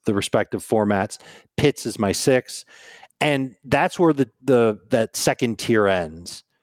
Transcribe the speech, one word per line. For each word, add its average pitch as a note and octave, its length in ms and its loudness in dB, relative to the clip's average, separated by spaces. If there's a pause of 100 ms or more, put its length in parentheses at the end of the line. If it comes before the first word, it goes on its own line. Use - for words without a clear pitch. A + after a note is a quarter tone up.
the A2 80 -2
respective G2+ 500 -2
formats. G#2 540 0 (400)
Pitts - 280 0
is F3+ 120 -8
my G2+ 140 0
six. - 540 0 (560)
And C3+ 420 -2
that's C#3+ 340 0
where E3 160 4
the, C3+ 160 0 (140)
the, A#2+ 360 2 (100)
that A2+ 260 0
second B2+ 420 -2
tier G#2+ 300 2
ends. E2+ 560 -4 (200)